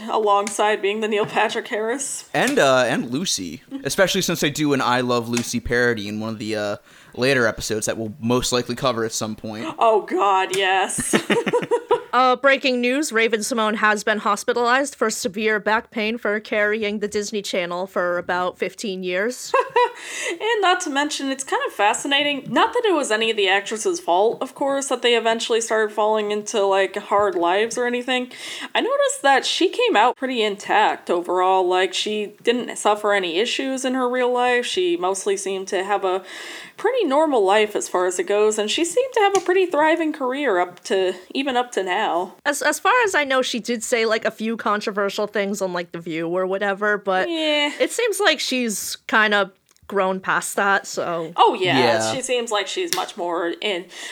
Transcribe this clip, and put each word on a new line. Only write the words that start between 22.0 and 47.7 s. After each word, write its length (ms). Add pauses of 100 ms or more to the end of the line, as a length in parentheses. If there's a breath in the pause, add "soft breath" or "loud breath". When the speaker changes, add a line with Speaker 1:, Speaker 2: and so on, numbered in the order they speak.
Speaker 1:
not 240
that 140
it 80
was 160
any 200
of 60
the 120
actresses' 520
fault, 400
of 140
course, 340
that 140
they 120
eventually 460
started 340
falling 360
into, 340
like, 320
hard 380
lives 420
or 100
anything. 460 (420 loud breath)
I 60
noticed 420
that 220
she 240
came 280
out 200
pretty 260
intact 680
overall. 580
Like, 240
she 500
didn't 340
suffer 360
any 260
issues 460
in 100
her 140
real 240
life. 320
She 320
mostly 400
seemed 320
to 160
have 200
a 200 (540 loud breath)
pretty 260
normal 400
life 320
as 120
far 180
as 120
it 80
goes, 320
and 120
she 160
seemed 260
to 80
have 160
a 40
pretty 260
thriving 480
career 460
up 240
to, 300 (200)
even 240
up 140
to 100
now. 540 (100)
Speaker 3:
As, 160
as 180
far 220
as 120
I 100
know, 180
she 180
did 220
say, 240
like, 180
a 60
few 260
controversial 680
things 340
on, 140
like, 180
The 80
View 280
or 180
whatever, 500
but 320
Speaker 1:
Yeah. 500